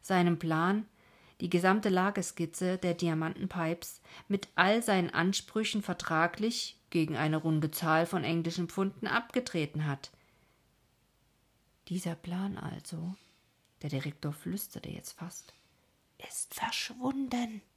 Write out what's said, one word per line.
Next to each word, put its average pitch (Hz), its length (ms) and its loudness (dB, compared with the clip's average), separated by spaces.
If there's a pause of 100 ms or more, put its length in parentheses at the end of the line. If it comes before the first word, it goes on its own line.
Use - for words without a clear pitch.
seinem 175 380 4
Plan, 170 480 2 (540)
die 180 100 -2
gesamte 190 380 4
Lageskizze 185 880 0
der 175 160 2
Diamantenpipes 170 1040 -2 (280)
mit 202 260 -2
all 202 280 4
seinen 190 280 4
Ansprüchen 202 720 0
vertraglich 175 960 0 (120)
gegen 156 260 2
eine 156 200 2
runde 156 360 2
Zahl 165 340 4
von 170 160 -2
englischen 165 460 0
Pfunden 196 400 -2
abgetreten 233 760 -2
hat. 143 260 -6 (1800)
Dieser 175 260 -4
Plan 185 420 -6
also, 170 600 -8 (680)
der 147 80 -4
Direktor 143 420 -4
flüsterte - 560 -8
jetzt - 300 -12
fast, - 340 -14 (760)
ist - 260 -10
verschwunden. 247 1080 -4 (160)